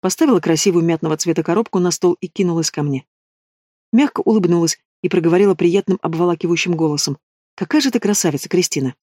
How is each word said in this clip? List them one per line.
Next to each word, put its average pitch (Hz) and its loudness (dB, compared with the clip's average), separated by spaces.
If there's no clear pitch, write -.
Поставила 220 2
красивую 170 0
мятного 160 -2
цвета 165 -2
коробку 196 -2
на 180 0
стол 175 0
и 185 -10
кинулась 170 -2
ко 151 -6
мне. 139 -4
Мягко 277 2
улыбнулась 175 2
и 127 -2
проговорила 180 2
приятным 180 0
обволакивающим 170 -2
голосом: 151 -2
«Какая 302 0
же 269 0
ты 233 0
красавица, 185 -2
Кристина!» 143 -2